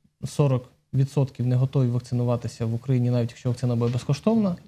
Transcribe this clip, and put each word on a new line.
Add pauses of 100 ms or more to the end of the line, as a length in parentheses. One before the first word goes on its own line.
(260)
сорок (260)
відсотків
не
готові
вакцинуватися
в
Україні,
навіть
якщо
вакцина
буде
безкоштовна, (120)